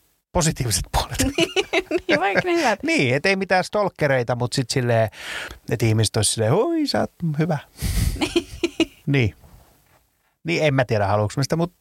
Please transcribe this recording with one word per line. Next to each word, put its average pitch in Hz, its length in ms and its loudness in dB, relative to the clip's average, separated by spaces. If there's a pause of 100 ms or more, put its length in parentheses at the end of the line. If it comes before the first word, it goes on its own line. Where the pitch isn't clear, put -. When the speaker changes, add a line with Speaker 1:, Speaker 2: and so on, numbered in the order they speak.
(320)
Speaker 1:
positiiviset 135 600 0
puolet. - 340 -4
Speaker 2:
<laughs> 269 60 -2 (760)
Niin, 302 120 2
vaikka 381 240 0
ne 359 100 0
hyvät. 262 280 0
Speaker 1:
Niin, 247 320 2
et 147 120 0
ei 196 100 2
mitään 185 280 0
stalkereita, 139 720 0
mut 120 160 -2
sit 127 180 -2
silleen, 117 380 2 (600)
et 110 120 -2
ihmiset 110 340 2
ois 104 180 0
silleen, 110 180 2
"Oi, 302 340 2
sä 214 140 0
oot 220 100 -4 (280)
hyvä." 160 200 0 (600)
Speaker 2:
<laughs> - 840 -4
Speaker 1:
Niin. 135 280 2 (1120)
Niin, 160 200 -2
en 147 100 4
mä 135 100 2
tiedä, 104 220 0
haluuks 104 300 0
mä 139 60 0
sitä, 160 140 0
mut 170 240 -2